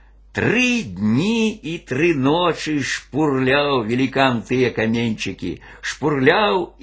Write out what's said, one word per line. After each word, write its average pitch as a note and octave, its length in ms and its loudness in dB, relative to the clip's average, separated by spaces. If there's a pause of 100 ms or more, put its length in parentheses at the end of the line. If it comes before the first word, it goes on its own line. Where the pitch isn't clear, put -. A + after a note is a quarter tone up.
(360)
Тры A3+ 480 0
дні C#3+ 800 0
і D#3 100 -8 (140)
тры D3+ 240 0
ночы D#3 600 0 (100)
шпурляў C3+ 1040 0
велікан C3 560 2
тыя B2 320 0
каменьчыкі, A2 760 -2 (280)
шпурляў E3+ 1040 0